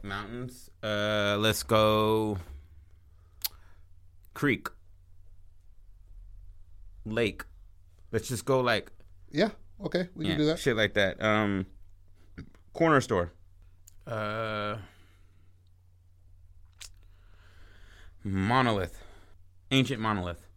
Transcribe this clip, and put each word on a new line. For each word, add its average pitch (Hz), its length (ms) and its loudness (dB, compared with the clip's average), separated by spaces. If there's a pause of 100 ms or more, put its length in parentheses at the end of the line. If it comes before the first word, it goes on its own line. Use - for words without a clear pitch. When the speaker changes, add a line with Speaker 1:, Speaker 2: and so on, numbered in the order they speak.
Speaker 1:
mountains. 107 680 -10 (120)
Uh, 104 560 2
let's 107 240 2
go 107 760 4 (2000)
creek. - 340 0 (2250)
Lake. 110 400 0 (680)
Let's 110 160 0
just 123 160 -4
go, 135 160 4
like, 120 300 2 (400)
Speaker 2:
Yeah, 190 200 2 (340)
okay, 180 320 -2
we 160 80 -6
can - 80 2
Speaker 1:
yeah, - 60 0
Speaker 2:
do 151 80 4
that. 160 120 2
Speaker 1:
shit 120 180 2
like 104 180 2
that. 98 280 2
Um, 104 440 2 (1040)
corner 160 280 6
store. 90 320 0 (760)
Uh, 107 720 -4 (3500)
monolith. 101 720 2 (720)
Ancient 131 300 2
monolith. 95 560 -2